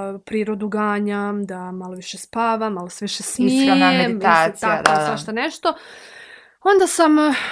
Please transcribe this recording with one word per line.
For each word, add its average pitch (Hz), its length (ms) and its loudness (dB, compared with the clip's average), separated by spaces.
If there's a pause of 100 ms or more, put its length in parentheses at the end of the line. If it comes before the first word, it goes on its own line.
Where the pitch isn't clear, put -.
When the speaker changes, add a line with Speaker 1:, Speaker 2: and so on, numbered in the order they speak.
(260)
Speaker 1:
prirodu 214 420 -4
ganjam, 208 760 -2
da 185 260 -10
malo 185 240 -12
više 190 220 -14
spavam, 226 560 -2
malo 180 160 -8
se - 160 -10
više - 180 -8
smijem, 254 400 2
Speaker 2:
Ishrana, 269 280 4
Speaker 1:
mislim, 254 160 2
Speaker 2:
meditacija, 185 640 2
Speaker 1:
tako, 156 160 0
Speaker 2:
da, 156 140 2
da. 151 60 0
Speaker 1:
svašta 151 260 -4
nešto. 302 420 -4 (920)
Onda 381 240 6
sam, 311 320 4
eh, 302 140 2 (180)